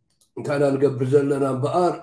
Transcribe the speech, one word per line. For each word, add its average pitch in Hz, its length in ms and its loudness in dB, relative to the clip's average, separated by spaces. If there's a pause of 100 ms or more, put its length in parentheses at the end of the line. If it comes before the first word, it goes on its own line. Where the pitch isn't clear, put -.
(360)
እንታና 143 320 -2
ንገብር 135 380 0
ዘለና 139 420 2
እምበኣር፣ 151 540 0